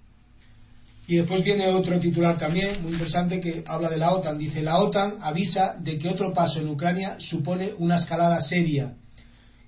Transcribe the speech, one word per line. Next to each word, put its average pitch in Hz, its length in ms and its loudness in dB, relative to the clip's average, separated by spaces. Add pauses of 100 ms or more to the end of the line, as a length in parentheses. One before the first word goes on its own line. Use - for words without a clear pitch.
(1080)
Y 170 100 2
después 180 260 2
viene 202 240 2
otro 175 320 2
titular 170 380 2
también, 175 460 -2
muy 160 80 -4
interesante, 175 500 -2
que 165 240 -4
habla 165 240 -2
de 160 80 -2
la 170 160 4
otan. 156 240 -2
Dice, 151 240 -4
"La 160 160 2
otan 202 440 2
avisa 170 580 0
de 156 180 -6
que 151 100 -4
otro 185 260 -2
paso 165 280 2
en 151 80 -2
Ucrania 180 480 -2
supone 180 600 -4
una 170 180 2
escalada 170 420 2
seria. 160 540 0 (760)